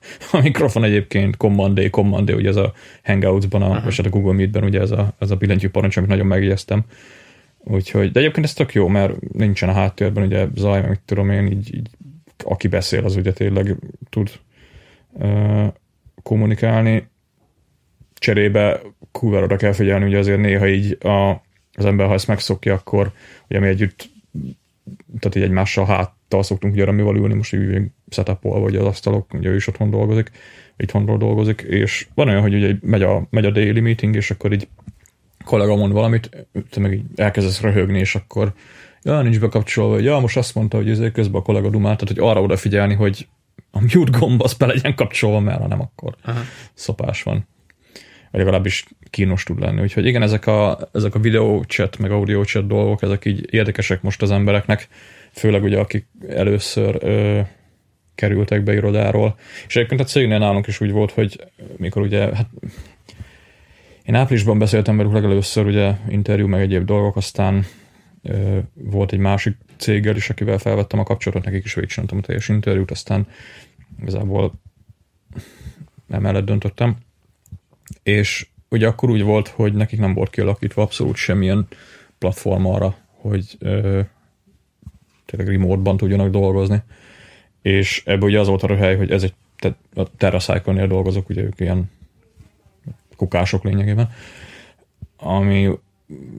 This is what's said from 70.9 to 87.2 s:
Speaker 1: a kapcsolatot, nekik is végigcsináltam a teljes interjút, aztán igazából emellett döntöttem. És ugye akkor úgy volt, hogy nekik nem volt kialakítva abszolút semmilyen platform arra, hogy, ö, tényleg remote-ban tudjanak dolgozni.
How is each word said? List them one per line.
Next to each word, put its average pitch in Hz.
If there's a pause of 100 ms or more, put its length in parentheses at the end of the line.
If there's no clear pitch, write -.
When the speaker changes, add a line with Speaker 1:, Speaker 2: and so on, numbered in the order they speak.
Speaker 1:
a 104
kapcsolatot, 98
nekik 95
is 104
végigcsináltam -
a -
teljes -
interjút, 101
aztán - (720)
igazából 98 (1600)
emellett 98
döntöttem. 107 (1080)
És 101 (220)
ugye 110
akkor 117
úgy 110
volt, 107
hogy 104
nekik 104
nem 95
volt -
kialakítva -
abszolút -
semmilyen 95 (520)
platform 95
arra, 98 (100)
hogy, 101
ö, 98 (1300)
tényleg 98
remote-ban 95
tudjanak 98
dolgozni. 98 (800)